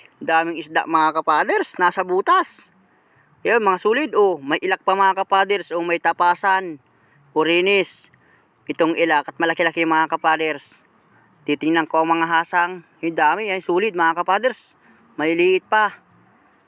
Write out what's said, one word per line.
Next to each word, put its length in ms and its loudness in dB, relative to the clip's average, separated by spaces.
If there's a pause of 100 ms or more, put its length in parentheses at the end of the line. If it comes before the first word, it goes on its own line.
(200)
daming 400 0
isda, 240 -2
mga 380 0
kapaders. 580 0
Nasa 240 0
butas. 640 0 (720)
Yan, 240 0
mga 160 0
sulid. 320 0
Oh, 300 2
may 180 -4
ilak 240 -4
pa, 80 0
mga 320 2
kapaders. 480 0
Oh, 80 -4
may 160 -2
tapasan. 800 0 (560)
Urinis. 800 0 (560)
Itong 300 0
ilak 320 2
at 100 -16
malaki-laki, 480 0
mga 280 0
kapaders. 680 -4 (640)
Titingnan 400 0
ko 160 2
ang 160 0
mga 80 -2
hasang. 560 0 (160)
Yung 160 -4
dami, 320 2
yan, 160 -4
sulid, 320 0
mga 240 0
kapaders. 560 -2 (400)
Maliliit 480 0
pa. 400 -2 (640)